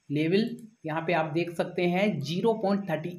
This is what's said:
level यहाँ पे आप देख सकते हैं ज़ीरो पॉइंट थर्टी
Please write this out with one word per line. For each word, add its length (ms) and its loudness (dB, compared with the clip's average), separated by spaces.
level 460 2
यहाँ 160 -2
पे 100 0
आप 220 2
देख 160 0
सकते 320 -2
हैं 380 2
ज़ीरो 340 0
पॉइंट 340 0
थर्टी 200 -2